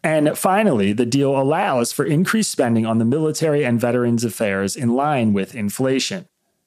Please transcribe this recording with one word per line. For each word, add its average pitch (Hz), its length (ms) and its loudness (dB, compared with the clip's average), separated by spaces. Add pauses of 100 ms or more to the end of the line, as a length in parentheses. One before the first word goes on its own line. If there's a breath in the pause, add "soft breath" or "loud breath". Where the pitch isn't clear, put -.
And 156 340 2
finally, 185 540 2
the 117 140 0
deal 135 300 2
allows 139 540 0
for - 140 -2
increased 185 480 0
spending 117 340 2
on 113 120 0
the 113 60 2
military 151 600 0
and 117 160 0
veterans 120 420 0
affairs 98 540 -2
in 117 180 0
line 131 380 0
with 98 200 -2
inflation. 123 760 -4 (400)